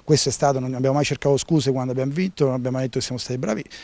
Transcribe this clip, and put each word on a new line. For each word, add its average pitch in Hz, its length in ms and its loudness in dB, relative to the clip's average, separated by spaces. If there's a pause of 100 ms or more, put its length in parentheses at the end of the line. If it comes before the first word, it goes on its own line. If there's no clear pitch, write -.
questo 147 260 4
è - 20 -2
stato, 139 280 2
non 127 140 -4
abbiamo 131 220 2
mai 147 100 2
cercato 139 320 2
scuse 139 340 2
quando 127 200 -2
abbiamo 131 200 -2
vinto, 180 340 0
non 131 100 2
abbiamo 127 220 -2
mai 131 80 0
detto 131 120 -4
che 120 80 -2
siamo 127 140 -6
stati 123 180 -6
bravi 202 260 -4 (200)